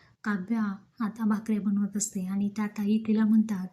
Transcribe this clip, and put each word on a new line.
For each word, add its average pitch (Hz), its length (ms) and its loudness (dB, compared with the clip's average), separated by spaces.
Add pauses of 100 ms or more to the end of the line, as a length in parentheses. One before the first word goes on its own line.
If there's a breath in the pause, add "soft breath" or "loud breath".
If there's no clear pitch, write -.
(240 soft breath)
काव्या 208 380 -2 (400)
आता 226 240 -4
भाकऱ्या 214 360 0
बनवत 202 360 0
असते 196 300 -4
आणि 196 280 -2
त्या 214 120 -2 (100)
ताई 208 200 2 (100)
तिला 220 180 4
म्हणतात 214 480 4